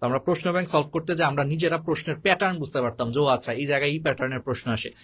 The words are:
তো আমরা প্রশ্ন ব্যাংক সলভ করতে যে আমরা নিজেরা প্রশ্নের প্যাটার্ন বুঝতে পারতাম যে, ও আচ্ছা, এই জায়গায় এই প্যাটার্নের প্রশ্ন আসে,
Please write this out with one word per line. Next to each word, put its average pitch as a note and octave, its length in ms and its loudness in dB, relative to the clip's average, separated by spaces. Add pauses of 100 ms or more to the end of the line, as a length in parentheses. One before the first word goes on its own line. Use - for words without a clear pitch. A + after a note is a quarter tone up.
তো A#2+ 60 -2
আমরা B2+ 120 0
প্রশ্ন F3 340 0
ব্যাংক F3+ 160 0
সলভ D3+ 220 2
করতে E3+ 240 -2
যে E3 100 2
আমরা C#3+ 200 2
নিজেরা D#3+ 340 0
প্রশ্নের D#3+ 380 -2
প্যাটার্ন F#3 420 2
বুঝতে D3 220 -2
পারতাম A#2 320 -2
যে, C#3 80 2
ও D3 40 6
আচ্ছা, B2+ 280 2
এই C3+ 140 -4
জায়গায় C#3+ 240 2
এই D#3 80 -2
প্যাটার্নের C3 420 -2
প্রশ্ন B2 300 -4
আসে, A2 200 -2 (140)